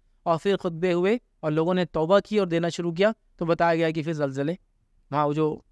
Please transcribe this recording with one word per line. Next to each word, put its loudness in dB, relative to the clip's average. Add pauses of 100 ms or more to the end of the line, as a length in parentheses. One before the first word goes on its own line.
(260)
और 2
फिर 0
खुतबे -2
हुए 2 (240)
और -2
लोगों 0
ने 0
तौबा 2
की 0
और 2
देना 0
शुरू -4
किया, 2 (260)
तो -6
बताया 2
गया 0
कि -4
फिर -6
ज़लज़ले, -4 (540)
वहाँ 0
वो 0
जो -2